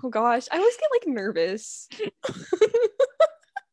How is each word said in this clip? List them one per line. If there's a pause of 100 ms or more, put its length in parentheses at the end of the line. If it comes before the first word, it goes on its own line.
Oh
gosh,
I
always
get,
like,
nervous.
<laughs>